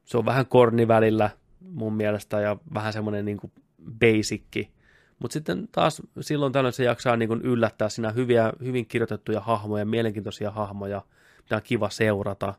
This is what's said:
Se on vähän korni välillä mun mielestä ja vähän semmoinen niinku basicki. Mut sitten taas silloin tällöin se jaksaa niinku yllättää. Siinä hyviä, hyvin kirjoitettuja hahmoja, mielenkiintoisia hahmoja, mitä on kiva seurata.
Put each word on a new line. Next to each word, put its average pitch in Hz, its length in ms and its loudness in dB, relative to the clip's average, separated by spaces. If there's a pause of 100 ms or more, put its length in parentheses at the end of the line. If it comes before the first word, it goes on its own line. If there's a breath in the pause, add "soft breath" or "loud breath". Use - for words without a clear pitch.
Se - 140 -2
on 113 80 2
vähän 123 200 2
korni 117 420 6
välillä 110 420 4 (300)
mun 139 320 -8
mielestä 104 480 -2
ja 104 160 -2 (180)
vähän 107 180 -4
semmoinen 104 320 -4
niinku 104 280 -8 (480)
basicki. 110 720 2 (480 soft breath)
Mut - 140 -8
sitten 175 400 -6
taas 165 300 0 (180)
silloin 143 320 -2
tällöin 127 200 2
se 131 120 -2
jaksaa 120 320 0
niinku 113 260 0
yllättää. 113 460 0
Siinä 113 220 -4
hyviä, 117 420 2 (120)
hyvin 127 220 -4
kirjoitettuja 107 540 -4
hahmoja, 104 460 -2
mielenkiintoisia 107 640 -4
hahmoja, 101 520 -8 (400 soft breath)
mitä - 140 -4
on 104 60 -4
kiva 107 280 -2
seurata. 98 680 -2